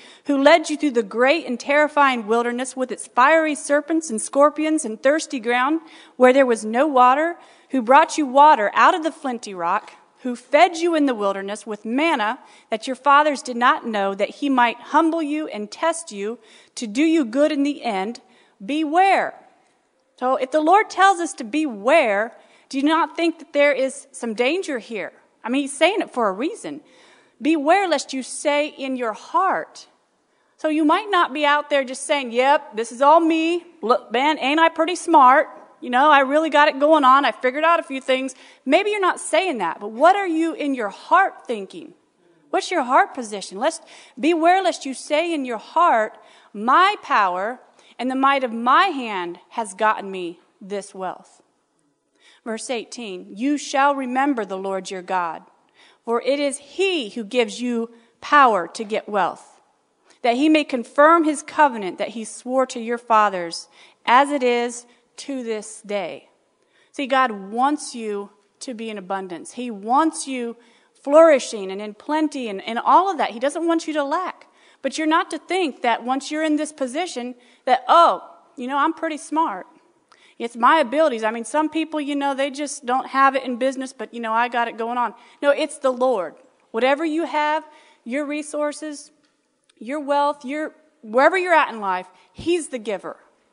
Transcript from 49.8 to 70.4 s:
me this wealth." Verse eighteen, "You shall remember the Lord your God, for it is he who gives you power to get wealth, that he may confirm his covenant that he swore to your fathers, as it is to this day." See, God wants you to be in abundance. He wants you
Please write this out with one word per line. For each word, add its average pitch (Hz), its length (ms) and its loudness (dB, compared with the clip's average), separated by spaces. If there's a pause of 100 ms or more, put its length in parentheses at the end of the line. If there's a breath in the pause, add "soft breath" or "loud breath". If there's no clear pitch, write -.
me 180 300 -10 (220)
this 196 340 -10
wealth." - 460 -12 (1040 soft breath)
Verse 220 240 -8
eighteen, 202 640 -10
"You 277 220 -2
shall 277 360 0
remember 262 520 -2
the 190 120 -8
Lord 190 320 -6
your 185 120 -10
God, 175 420 -6 (640 soft breath)
for 233 160 -2
it 262 180 0
is 277 200 -2
he 349 500 -4
who 226 160 -10
gives 220 360 -2
you 233 280 -4 (320 soft breath)
power 226 480 4
to - 160 -12
get 208 240 -6
wealth, 190 500 -4 (640 soft breath)
that 240 160 0
he 294 100 2
may 311 160 4
confirm 294 640 4
his 302 180 -2
covenant 233 540 0
that 196 120 -4
he 226 140 -10
swore 254 440 -2
to 254 120 -10
your 233 180 -6
fathers, 202 680 0 (380 soft breath)
as 269 260 4
it 285 120 -2
is 240 420 -2 (300 soft breath)
to 262 280 -10
this 220 380 -10
day." 190 480 -8 (640)
See, 285 140 -6
God 262 260 2
wants 226 640 -4
you 208 380 -8 (300)
to 269 120 -12
be 226 160 -10
in 214 80 -10
abundance. 185 560 -10
He 247 160 -10
wants 247 580 -2
you 240 300 -8 (420 soft breath)